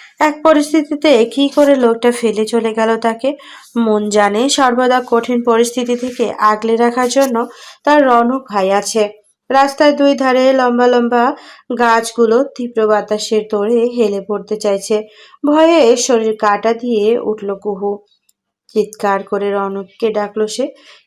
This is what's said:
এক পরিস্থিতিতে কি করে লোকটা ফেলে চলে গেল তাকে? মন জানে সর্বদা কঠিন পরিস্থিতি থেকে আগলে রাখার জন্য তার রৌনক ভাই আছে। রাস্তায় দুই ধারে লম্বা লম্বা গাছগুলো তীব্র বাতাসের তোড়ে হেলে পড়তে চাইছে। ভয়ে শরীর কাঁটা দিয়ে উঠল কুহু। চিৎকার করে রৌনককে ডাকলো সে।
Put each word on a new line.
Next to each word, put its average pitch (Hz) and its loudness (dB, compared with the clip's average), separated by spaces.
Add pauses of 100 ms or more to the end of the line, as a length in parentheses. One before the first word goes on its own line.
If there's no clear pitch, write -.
(200)
এক 302 -2
পরিস্থিতিতে 294 2
কি 269 -2
করে 285 2
লোকটা 233 0
ফেলে 220 -2
চলে 226 -4
গেল 226 0
তাকে? 226 -4 (400)
মন 214 0
জানে 208 2
সর্বদা 254 2
কঠিন 240 -2
পরিস্থিতি 240 0
থেকে 240 -6
আগলে 214 0
রাখার 240 0
জন্য 247 0 (380)
তার 294 4
রৌনক 247 2
ভাই 196 0
আছে। 202 0 (420)
রাস্তায় 277 2
দুই 277 2
ধারে 262 2
লম্বা 247 2
লম্বা 240 2 (420)
গাছগুলো 233 2
তীব্র 240 -4
বাতাসের 208 -2
তোড়ে 226 0
হেলে 214 -2
পড়তে 202 -6
চাইছে। 214 -2 (440)
ভয়ে 302 4
শরীর 220 -2
কাঁটা 208 0
দিয়ে 233 -2
উঠল 208 -6
কুহু। 202 -6 (760)
চিৎকার 202 -2
করে 202 -4
রৌনককে 196 -4
ডাকলো 208 -4
সে। 240 -6 (380)